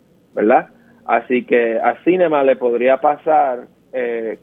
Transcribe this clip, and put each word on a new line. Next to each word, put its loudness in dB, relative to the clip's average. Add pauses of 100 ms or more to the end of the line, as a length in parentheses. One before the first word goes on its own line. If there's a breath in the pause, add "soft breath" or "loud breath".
(360)
¿verdad? 0 (380 soft breath)
Así -2
que 0
a -2
Sinema 2
le 4
podría 0
pasar, 0 (260)
eh, -6